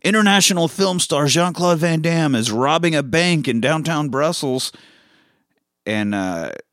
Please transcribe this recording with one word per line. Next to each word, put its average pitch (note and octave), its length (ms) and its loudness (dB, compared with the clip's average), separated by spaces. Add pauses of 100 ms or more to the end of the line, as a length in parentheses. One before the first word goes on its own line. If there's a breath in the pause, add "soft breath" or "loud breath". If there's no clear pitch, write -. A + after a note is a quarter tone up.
International G3 640 4
film F#3 320 0
star D3 280 0
Jean-Claude E3+ 520 2
Van D#3+ 220 0
Damme D#3+ 340 0
is A2 160 -2
robbing D#3 440 0
a C#3+ 80 0
bank D#3+ 440 0
in A#2 140 0
downtown D3+ 480 -2
Brussels. C3+ 640 -2 (1120 soft breath)
And, G#2 280 -2
uh F#2 380 -4 (220)